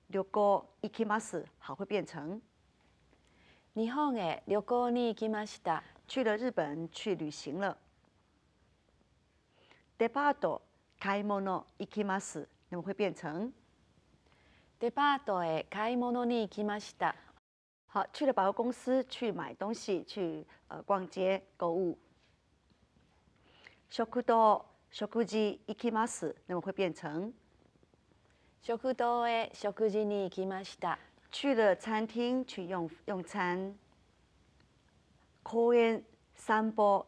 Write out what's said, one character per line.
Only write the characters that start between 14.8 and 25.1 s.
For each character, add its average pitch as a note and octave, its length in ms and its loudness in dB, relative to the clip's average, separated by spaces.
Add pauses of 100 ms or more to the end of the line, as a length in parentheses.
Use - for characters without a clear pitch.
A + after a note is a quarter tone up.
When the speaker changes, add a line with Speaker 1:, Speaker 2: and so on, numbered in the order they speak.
Speaker 2:
デ A#3 100 0
パ C#4+ 240 4
ー C4+ 100 -2
ト F3+ 200 0
へ D#3+ 260 0
買 G#3+ 220 -2
い B3 40 0
物 B3 280 0
に A#3+ 160 2
行 G#3 100 -2
き G#3 140 -4
ま G#3 160 -2
し - 160 -14
た。 E3+ 180 0 (720)
Speaker 1:
好， G3 260 -2
去 D4 140 -2
了 C4+ 60 6
百 G3 140 2
货 G3+ 60 4
公 A#3+ 200 -2
司 B3+ 320 0
去 - 260 -4
买 D#3+ 240 -6
东 G3+ 180 -4
西， G#3 300 -2
去， D#3+ 420 -6 (220)
呃， D#3+ 160 -10
逛 F#3+ 260 0
街 F#3+ 320 0 (160)
购 E3+ 140 -2
物。 F3 260 0 (1900)
食 A3+ 360 -4
堂 A3+ 400 6 (260)
食 A3 340 -2